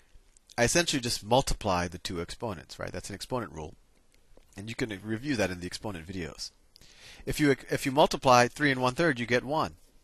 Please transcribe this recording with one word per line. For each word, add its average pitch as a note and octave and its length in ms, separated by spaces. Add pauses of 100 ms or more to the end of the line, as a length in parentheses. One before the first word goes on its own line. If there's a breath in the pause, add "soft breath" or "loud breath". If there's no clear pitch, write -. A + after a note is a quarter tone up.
(560 soft breath)
I A#2+ 80
essentially D#3+ 360
just A#2 220
multiply G2+ 640
the F2+ 120
two F2 220
exponents, - 580
right? F#2 120
That's F2+ 200
an G2+ 40
exponent G#2+ 380
rule. D#2 220 (800)
And G2+ 140
you A#2 40
can A2 300
review A2+ 320
that G2 140
in F2+ 100
the F2 60
exponent F2 400
videos. F2+ 440 (760 loud breath)
If B2+ 140
you, D3 100
if - 340
you C#3 80
multiply C3 560
three D3 220
and B2+ 100
one-third, B2+ 400
you A#2+ 60
get A#2 180
one. C3 300 (280)